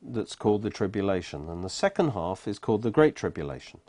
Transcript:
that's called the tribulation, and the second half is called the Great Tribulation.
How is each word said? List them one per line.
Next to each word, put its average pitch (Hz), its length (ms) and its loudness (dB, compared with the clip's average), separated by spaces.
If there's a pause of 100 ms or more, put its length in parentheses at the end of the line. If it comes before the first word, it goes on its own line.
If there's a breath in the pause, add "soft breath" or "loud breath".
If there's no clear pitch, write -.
that's 113 340 -6
called 139 280 2
the 110 80 -2
tribulation, 95 800 -2
and 85 120 -8
the 92 60 -6
second 196 440 2
half 92 360 -4
is 104 100 -6
called 110 220 0
the 117 100 -2
Great 151 240 6
Tribulation. 73 720 -6